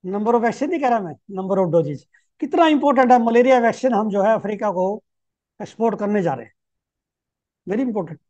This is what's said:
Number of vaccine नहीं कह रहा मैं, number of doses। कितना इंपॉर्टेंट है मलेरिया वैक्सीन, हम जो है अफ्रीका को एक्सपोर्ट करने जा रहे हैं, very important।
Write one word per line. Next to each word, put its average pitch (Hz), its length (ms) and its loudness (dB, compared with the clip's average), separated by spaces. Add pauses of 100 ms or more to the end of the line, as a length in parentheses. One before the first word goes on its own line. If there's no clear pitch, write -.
Number 208 300 -2
of 233 80 2
vaccine 240 280 -2
नहीं 330 100 -2
कह 285 80 0
रहा 233 120 0
मैं, 170 140 -10 (180)
number 190 260 -4
of 180 140 0
doses। 147 320 -2 (380)
कितना 330 260 2
इंपॉर्टेंट 269 440 4
है 247 100 8
मलेरिया 240 380 4
वैक्सीन, 233 340 0
हम 214 160 0
जो 196 120 0
है 220 120 2
अफ्रीका 208 380 -4
को 180 140 -2 (720)
एक्सपोर्ट 220 380 -4
करने 208 240 -2
जा 156 120 0
रहे 117 120 -12
हैं, - 60 -20 (1120)
very 220 200 -2
important। 190 320 -6 (120)